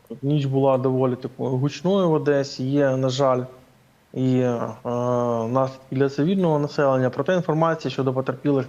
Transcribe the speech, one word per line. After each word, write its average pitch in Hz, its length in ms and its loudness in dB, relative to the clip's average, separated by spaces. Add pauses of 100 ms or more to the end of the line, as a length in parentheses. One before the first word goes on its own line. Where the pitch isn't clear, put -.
(220)
ніч 143 220 0
була 135 340 2
доволі 127 380 0
такою 127 340 -8
гучною 170 600 0
в - 20 4
Одесі. 139 520 0
Є, 135 320 2
на 131 120 0
жаль, 127 340 2 (720)
і, 127 240 2
е, 123 220 0 (880)
наслідки 131 480 -4
для 135 120 2
цивільного 160 500 0
населення. 135 520 2
Проте 143 240 -2
інформації 160 580 0
щодо 131 200 0
потерпілих, 131 560 0